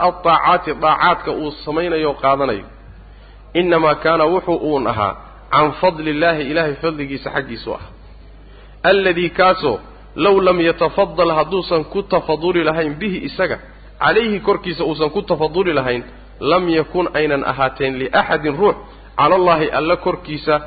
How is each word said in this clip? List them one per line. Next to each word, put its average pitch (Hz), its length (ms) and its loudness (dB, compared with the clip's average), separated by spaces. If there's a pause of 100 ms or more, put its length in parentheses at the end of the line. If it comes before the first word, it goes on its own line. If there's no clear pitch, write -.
adaacaati, 170 760 2
daacaadka 156 580 2
uu 151 200 -6
samaynayo, 160 640 -2
qaadanayo, 135 520 -2 (880)
innamaa 165 400 4
kaana, 160 300 2
wuxuu 175 320 0
uun 143 300 -2
ahaa, 107 280 -2 (360)
can 147 220 2
fadlillaahi, 156 680 0
Ilaahay 151 320 -2
fadligiisa 139 560 -6
xaggiisu 123 440 -8
ah, - 60 -10 (1000)
alladii, 180 480 2
kaasoo, 180 460 2 (400)
low 196 240 4
lam 185 200 4
yatafaddal, 165 760 2
hadduusan 160 500 0
ku 196 180 -4
tafaduli 175 640 0
lahayn, 156 300 0
bihi, 185 320 -4
isaga, 143 320 -4 (400)
calayhi, 202 420 2
korkiisa 175 440 -2
uusan 151 260 -2
ku 196 120 -4
tafaduli 165 500 -2
lahayn, 127 300 0 (380)
lam 170 280 2
yakun, 165 460 0
aynan 147 300 0
ahaateen, 131 540 -2
liaxadin, 147 580 -2
ruux, 190 200 2 (400)
calallaahi, 160 540 4
alla 160 260 0
korkiisa, 156 580 -2 (120)